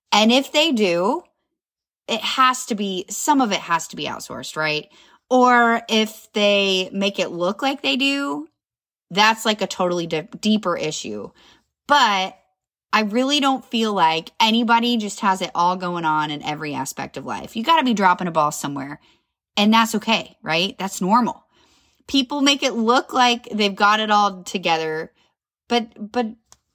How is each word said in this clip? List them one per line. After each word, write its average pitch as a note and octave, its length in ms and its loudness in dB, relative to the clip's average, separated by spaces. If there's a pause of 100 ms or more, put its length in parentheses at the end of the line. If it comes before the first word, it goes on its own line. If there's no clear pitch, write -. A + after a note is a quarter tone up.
(100)
And A3 220 6
if C4+ 180 2
they D#4 220 2
do, G#3 500 0 (840)
it G#3+ 120 -4
has - 460 0
to A#3+ 80 -2
be, F#3+ 360 -4
some C#4+ 300 2
of G#3+ 120 0
it E3 80 -2
has E3 280 -4
to - 80 -16
be D3 100 -8
outsourced, A#2+ 500 -10
right? D3+ 320 -4 (420)
Or A#3+ 580 4
if A3 440 -2
they G3 600 2
make G3 280 -2
it E3+ 100 -2
look F3 320 -4
like C#4 200 -4
they C#4 140 -2
do, C#4 520 -2 (640)
that's, A3 340 2
like, G#3+ 160 0
a F#3 60 -4
totally F3 400 -2
di-, D#3+ 200 -4 (120)
deeper G#3 360 0
issue. - 540 -8 (560)
But G3+ 500 2 (560)
I G#3+ 100 2
really B3+ 360 0
don't C4+ 260 0
feel A3 280 -2
like E3 480 2
anybody A3+ 560 2
just G#3 240 -6
has F#3+ 220 0
it E3 120 -8
all F3 220 2
going F3 280 -6
on D#3 280 0
in C#3+ 100 -8
every D3+ 320 -6
aspect C3+ 420 -8
of C3+ 80 -12
life. G#2 300 -10
You A3+ 80 -6
gotta D#4 220 2
be A#3+ 100 2
dropping F#3 320 2
a E3 60 -4
ball D3+ 180 2
somewhere. C#3+ 480 -8 (560)
And G#3 180 2
that's A3+ 240 2
okay, G3+ 460 -4
right? E3+ 360 -4
That's F#3+ 240 -6
normal. G#3 420 2 (640)
People C#4 340 -2
make C#4 220 2
it B3+ 100 0
look A#3 400 0
like A#3+ 400 0
they've G#3 220 0
got G#3+ 260 2
it G#3+ 100 -2
all G3+ 340 2
together, E3 680 -2 (560)
but, A3 420 -4
but B3 160 -2 (480)